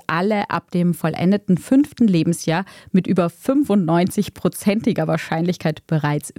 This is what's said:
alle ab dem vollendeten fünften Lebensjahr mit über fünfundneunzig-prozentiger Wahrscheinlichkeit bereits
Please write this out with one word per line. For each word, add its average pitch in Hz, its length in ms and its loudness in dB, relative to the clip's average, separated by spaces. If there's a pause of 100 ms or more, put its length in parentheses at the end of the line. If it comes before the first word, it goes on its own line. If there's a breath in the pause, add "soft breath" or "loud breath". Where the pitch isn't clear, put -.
alle 202 420 -2
ab - 220 -6
dem 175 220 0
vollendeten 175 640 0
fünften 269 500 2
Lebensjahr 165 560 0 (300 loud breath)
mit 180 120 2
über 170 240 2
fünfundneunzig-prozentiger 196 1800 0
Wahrscheinlichkeit 165 840 -2
bereits 147 520 -2